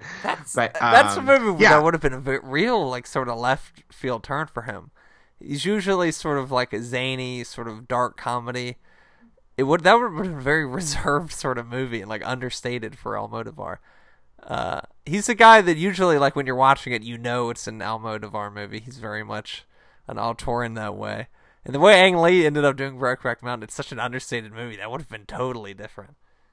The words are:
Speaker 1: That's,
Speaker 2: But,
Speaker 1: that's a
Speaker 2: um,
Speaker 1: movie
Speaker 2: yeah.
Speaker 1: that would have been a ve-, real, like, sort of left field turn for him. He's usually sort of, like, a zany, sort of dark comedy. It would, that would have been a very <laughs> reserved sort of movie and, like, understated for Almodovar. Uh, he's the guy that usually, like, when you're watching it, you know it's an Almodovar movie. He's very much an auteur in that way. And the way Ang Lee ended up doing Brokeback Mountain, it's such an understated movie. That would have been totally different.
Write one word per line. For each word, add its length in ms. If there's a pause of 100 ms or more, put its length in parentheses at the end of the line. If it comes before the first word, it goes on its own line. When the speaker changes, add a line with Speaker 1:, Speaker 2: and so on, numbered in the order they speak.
(240)
Speaker 1:
That's, 320
Speaker 2:
But, 200
Speaker 1:
that's 400
a 40
Speaker 2:
um, 60
Speaker 1:
movie 380
Speaker 2:
yeah. 80
Speaker 1:
that 120
would 100
have 80
been 120
a 60
ve-, 220
real, 480
like, 160
sort 240
of 80
left 540
field 320
turn 240
for 160
him. 280 (480)
He's 260
usually 460
sort 280
of, 120
like, 220
a 80
zany, 640
sort 240
of 200
dark 300
comedy. 600 (800)
It 60
would, 200
that 100
would 200
have 100
been 140
a 40
very 240
<laughs> 140
reserved 540
sort 260
of 80
movie 340
and, 80
like, 160
understated 720
for 160
Almodovar. 640 (640)
Uh, 380 (260)
he's 200
the 100
guy 240
that 180
usually, 400
like, 180
when 100
you're 100
watching 380
it, 100
you 140
know 320
it's 180
an 120
Almodovar 760
movie. 260
He's 180
very 260
much 420 (420)
an 100
auteur 460
in 120
that 200
way. 320 (380)
And 100
the 40
way 200
Ang 180
Lee 280
ended 180
up 140
doing 200
Brokeback 460
Mountain, 200
it's 120
such 160
an 80
understated 540
movie. 240
That 140
would 100
have 80
been 160
totally 480
different. 420 (380)